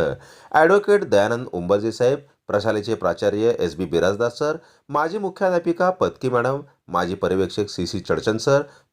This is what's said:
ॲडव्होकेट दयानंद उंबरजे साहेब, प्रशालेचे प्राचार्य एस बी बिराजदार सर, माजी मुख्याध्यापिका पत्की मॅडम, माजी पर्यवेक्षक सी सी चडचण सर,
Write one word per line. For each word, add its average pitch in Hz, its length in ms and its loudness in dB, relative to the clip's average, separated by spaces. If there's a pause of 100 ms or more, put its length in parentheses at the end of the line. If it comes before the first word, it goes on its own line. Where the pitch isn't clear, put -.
(520)
ॲडव्होकेट 202 520 4
दयानंद 110 480 2
उंबरजे 101 400 0
साहेब, 127 260 2 (300)
प्रशालेचे 107 460 0
प्राचार्य 101 640 0
एस 80 180 -2
बी 90 80 -4
बिराजदार 95 460 0
सर, 151 260 -4 (320)
माजी 160 300 -2
मुख्याध्यापिका 180 720 0
पत्की 131 380 -2
मॅडम, 123 320 0 (280)
माजी 87 260 -2
पर्यवेक्षक 92 560 0
सी 87 160 -6
सी 95 140 -6
चडचण 87 360 0
सर, 143 260 2 (300)